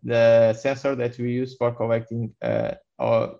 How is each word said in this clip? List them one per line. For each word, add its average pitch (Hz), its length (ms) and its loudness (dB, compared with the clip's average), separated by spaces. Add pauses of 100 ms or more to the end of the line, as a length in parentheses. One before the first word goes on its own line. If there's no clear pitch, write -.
the 117 520 4
sensor 135 420 -2
that 120 220 -4
we 123 120 -4
use 127 240 -4
for 120 160 -2
collecting, 117 720 -4
uh, - 300 -2 (260)
o-, 113 420 0